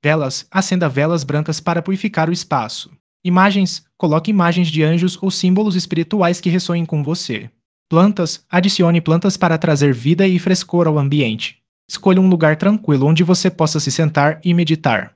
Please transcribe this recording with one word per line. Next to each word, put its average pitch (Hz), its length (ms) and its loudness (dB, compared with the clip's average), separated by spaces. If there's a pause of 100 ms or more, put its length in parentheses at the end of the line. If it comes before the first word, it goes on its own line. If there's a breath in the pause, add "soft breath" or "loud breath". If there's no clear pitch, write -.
Velas. 147 480 -2
Acenda 185 380 -2
velas 147 340 -2
brancas 151 360 -4
para 170 220 -2
purificar 190 480 -2
o 175 40 -2
espaço. - 580 -6 (320)
Imagens. 190 600 0 (120)
Coloque 160 320 0
imagens 175 380 2
de 156 160 -2
anjos 175 380 0
ou 190 100 -2
símbolos 185 440 0
espirituais 175 680 -2
que 180 80 -2
ressoem 170 360 -2
com 151 180 -4
você. 123 460 -6 (380)
Plantas. 180 640 0
Adicione 180 500 2
plantas 170 380 0
para 165 200 0
trazer 147 360 2
vida 160 340 0
e 185 100 2
frescor 175 500 0
ao 151 120 0
ambiente. 139 600 -2 (280)
Escolha 185 320 2
um 185 80 4
lugar 160 300 4
tranquilo 135 480 0
onde 160 180 2
você 175 260 2
possa 156 300 -2
se 143 120 -4
sentar 156 520 0
e 175 100 0
meditar. 156 640 0